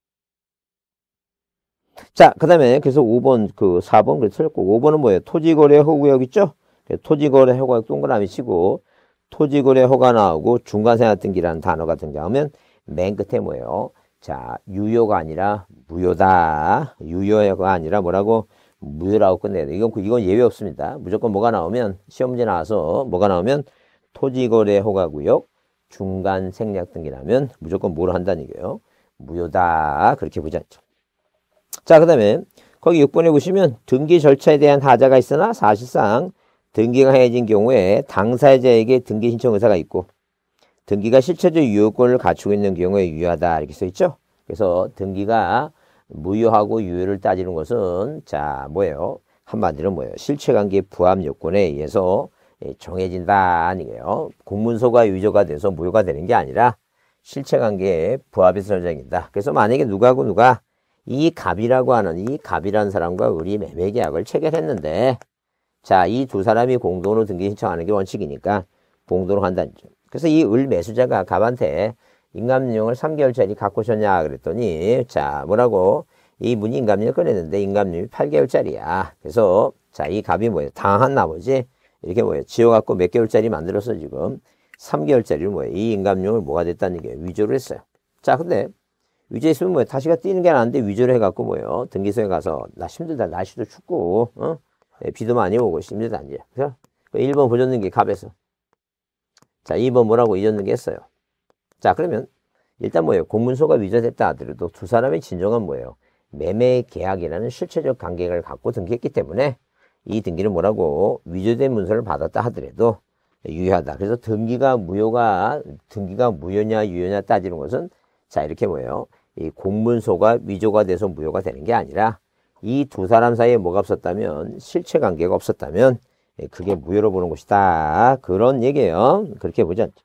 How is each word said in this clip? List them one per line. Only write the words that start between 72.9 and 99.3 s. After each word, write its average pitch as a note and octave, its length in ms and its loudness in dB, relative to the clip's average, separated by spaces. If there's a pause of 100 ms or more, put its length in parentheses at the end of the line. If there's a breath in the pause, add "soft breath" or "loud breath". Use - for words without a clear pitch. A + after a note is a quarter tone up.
삼 D#3 200 -6
개월짜리 A#2+ 400 0
갖고 G#2 260 -4
오셨냐?" G#2 420 0
그랬더니 F#2 840 -2
자, C#2+ 400 -4
뭐라고? G#2+ 580 2 (340)
이분이 A2+ 380 -4
임감용을 A2 360 0
꺼냈는데 G2+ 480 -2
임감용이 G2 460 -4
팔 C#3+ 220 -4
개월짜리야. F#2+ 920 -2
그래서 G2+ 500 2 (200)
자, - 160 -8
이 G2 140 -4
갑이 F#2+ 280 -2
뭐예요? D2 220 -4
당한 A#2 440 2
나머지 G#2+ 500 0 (380)
이렇게 F#2+ 180 -2
뭐예요? F2 220 -2
지어갖고 A2+ 520 2
몇 F2+ 160 0
개월짜리 A2+ 380 2
만들어서 G2 480 -6
지금 D#2 420 -10 (380 soft breath)
삼 D3+ 280 -6
개월짜리를 G#2 440 0
뭐예요? C#2 240 -6
이 A2 200 -2
임감용을 G2 480 -2
뭐가 D#2+ 240 -4
됐다는 F2 360 -6
게 A#1 160 -12
위조를 G#2 380 -4
했어요. - 240 -10 (420)
자, B2+ 160 0
근데 E3+ 300 -4 (640)
위조했으면 D#3+ 440 0
뭐예요? B2+ 120 0
다시가 D3+ 320 -2
뛰는 F#3 240 -4
게 F3 100 4
나은데 A#2+ 300 0
위조를 A#2 340 0
해갖고 G#2+ 280 0
뭐예요? E2 480 -6
등기소에 G2+ 360 -2
가서 D#2 460 -4
"나 - 140 -12
힘들다. D#3 400 -8
날씨도 F#2 380 -10
춥고, A2+ 720 -4
어? D3 220 -8 (480)
예, D#2 60 -6
비도 A#2 240 -4
많이 G#2 220 0
오고 G2 220 -2
힘들다." G#2 440 -8
이제. C#2 140 -14 (160)
그래서 C3+ 220 -6 (360)
그 A2+ 80 -6
일 C3+ 140 -2
번 C#3 160 2
보존등기 A#2+ 400 0
갑에서. G2+ 420 -2 (1300)